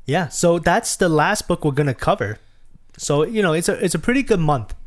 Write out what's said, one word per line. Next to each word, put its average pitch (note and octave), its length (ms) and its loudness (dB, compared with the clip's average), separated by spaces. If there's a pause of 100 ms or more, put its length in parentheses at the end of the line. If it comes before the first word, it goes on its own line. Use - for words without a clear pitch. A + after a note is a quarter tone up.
Yeah, D#3 220 -2
so E3+ 320 2
that's F3 360 0
the F3+ 140 2
last E3 380 2
book F3 180 -2
we're D3 60 0
gonna D3 240 0
cover. G#2+ 420 -2 (600)
So, D3 280 0
you G#3 160 -2
know, F3+ 100 2
it's D#3+ 160 -2
a, - 160 0
it's F3+ 120 0
a E3+ 40 -4
pretty B3 240 0
good G#3 160 2
month D3 340 0 (140)